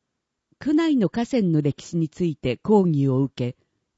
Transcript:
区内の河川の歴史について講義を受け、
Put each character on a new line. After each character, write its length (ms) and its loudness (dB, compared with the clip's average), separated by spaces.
区 120 -4
内 240 2
の 120 2
河 180 -4
川 180 0
の 180 2
歴 220 -4
史 120 -8
に 120 -2
つ 160 -6
い 120 -2
て 220 -6
講 280 2
義 220 2
を 140 0
受 320 -4
け、 40 -20